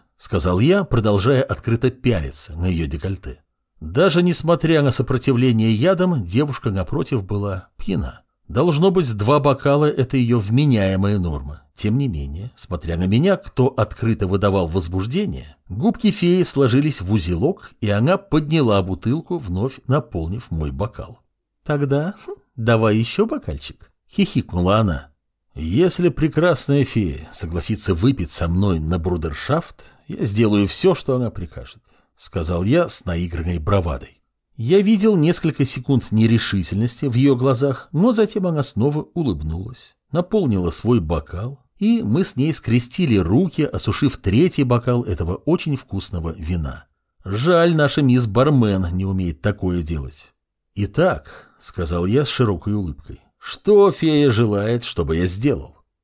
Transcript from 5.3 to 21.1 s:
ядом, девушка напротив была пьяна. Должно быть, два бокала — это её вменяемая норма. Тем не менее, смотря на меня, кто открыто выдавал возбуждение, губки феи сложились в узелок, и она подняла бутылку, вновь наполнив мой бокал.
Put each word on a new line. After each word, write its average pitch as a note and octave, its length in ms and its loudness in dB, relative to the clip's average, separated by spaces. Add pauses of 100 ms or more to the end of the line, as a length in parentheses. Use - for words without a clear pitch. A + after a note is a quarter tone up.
ядом, E3 520 2
девушка A#2+ 480 -2
напротив G2+ 520 -2
была G2+ 440 -6 (100)
пьяна. D#2 440 -4 (260)
Должно D#3+ 420 2
быть, D#3+ 260 0
два A2+ 240 2
бокала — C#3+ 460 2 (180)
это C3+ 140 -2
её A#2+ 220 2
вменяемая G2+ 800 2
норма. D2 420 -6 (140)
Тем G#2 240 0
не C#3 80 -2
менее, D#2+ 480 -8
смотря E2 420 -8
на F2+ 80 0
меня, D3 320 2
кто B2+ 300 -2
открыто A2 580 -2
выдавал F#2+ 420 0
возбуждение, F#2 880 -4 (140)
губки F#3+ 400 0
феи F3 320 2
сложились C#3 580 2
в F#2+ 140 -4
узелок, F2+ 560 -2 (100)
и G#2 120 -2
она B2+ 260 2
подняла D3 640 2
бутылку, A#2+ 560 -4
вновь G#2+ 480 -6
наполнив G#2 640 -4
мой D#2 220 -4
бокал. G#2 480 -8 (440)